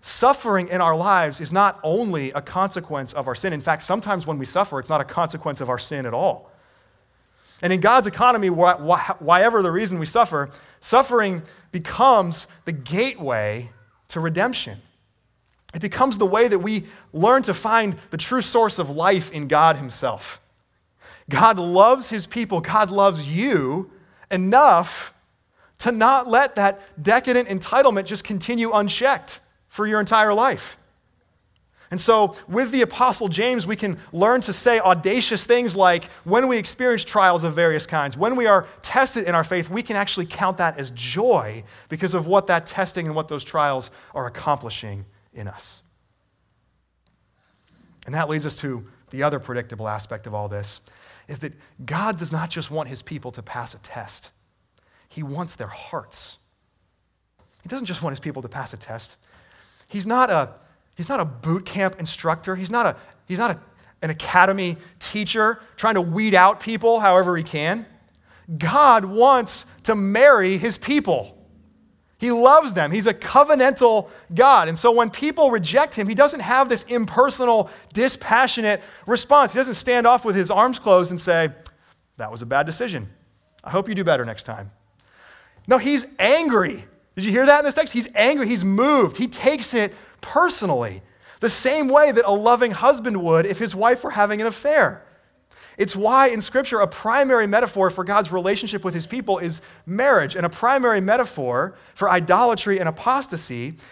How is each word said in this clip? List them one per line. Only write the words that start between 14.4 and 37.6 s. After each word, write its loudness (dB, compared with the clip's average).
It -8
becomes 0
the 0
way 2
that 0
we -4
learn 4
to -4
find 0
the -8
true -4
source 0
of -4
life 0
in -8
God 4
himself. -8
God 4
loves 4
his -8
people. -4
God 0
loves 2
you -2
enough 2
to -2
not 2
let 2
that -2
decadent 2
entitlement 2
just -10
continue -4
unchecked -2
for -4
your 0
entire 2
life. -2
And -8
so 2
with -4
the 0
Apostle -2
James, -2
we -4
can -6
learn 2
to -8
say 2
audacious 0
things 0
like, 4
when 2
we 0
experience -2
trials 2
of -2
various 0